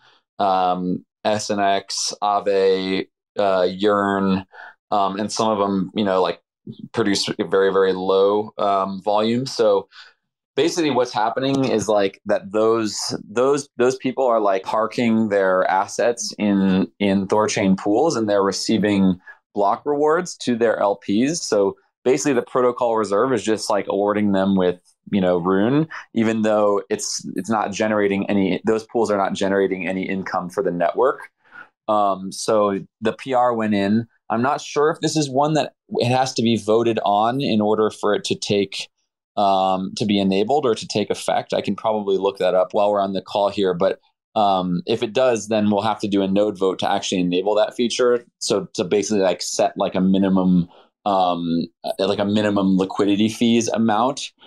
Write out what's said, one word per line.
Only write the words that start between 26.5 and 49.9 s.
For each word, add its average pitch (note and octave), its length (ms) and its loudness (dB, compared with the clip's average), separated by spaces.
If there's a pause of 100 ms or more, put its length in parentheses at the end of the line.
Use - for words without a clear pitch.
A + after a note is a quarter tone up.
it's, - 380 -6 (100)
it's F#2+ 140 -6
not G#2 220 -2
generating G2+ 580 0
any, F#2+ 340 0
those A2 220 0
pools A2 240 0
are G#2 80 2
not G2 160 -2
generating F#2+ 520 0
any F#2 220 -4
income F#2 400 -6
for G2+ 140 -4
the F#2 80 -2
network. F2 580 -2 (600)
Um, G2 440 -2
so G#2 480 0 (220)
the A2 100 0
P - 220 -8
R B2 180 2
went A2 220 0
in. G#2 320 0 (240)
I'm A#2 100 -2
not C#3+ 220 -2
sure D3+ 280 0
if E3 100 -6
this D3+ 140 -2
is D3 140 0
one C#3 240 0
that D3 220 -2 (220)
it A#2 100 0
has C3 280 0
to B2 80 -2
be A2+ 140 2
voted A2 480 2
on A2+ 380 0
in G#2+ 180 0
order G#2+ 300 2
for G#2 240 -2
it G2 100 -4
to G2+ 100 -4
take, - 540 -4 (480)
um, F#2+ 640 0
to - 80 -2
be G2+ 120 2
enabled G2 460 2
or A2+ 100 2
to F2+ 140 -8
take G#2 220 -2
effect. - 420 -2
I G2 80 0
can G2 160 -2
probably G#2 400 0
look F#2+ 220 0
that F2+ 160 2
up F#2 180 2
while G#2 180 2
we're G2+ 120 2
on G2 100 -2
the F#2 80 -2
call G2+ 300 0
here, F#2+ 240 0
but, F2+ 260 0 (340)
um, F#2 520 0
if A2+ 160 -2
it A2 100 -4
does, A#2 360 0
then G#2+ 220 2
we'll G2+ 120 2
have G#2+ 180 -2
to G#2+ 80 -4
do G2 140 2
a F#2+ 60 0
node G2 300 0
vote F#2 200 0
to F2+ 120 -2
actually G2 300 -2
enable F2+ 360 0
that G#2+ 200 0
feature. A#2+ 480 0 (140)
So G2 340 -2
to A2 120 -2
basically, G2+ 360 0
like, F#2 220 0
set, - 340 -2
like, F#2+ 180 -4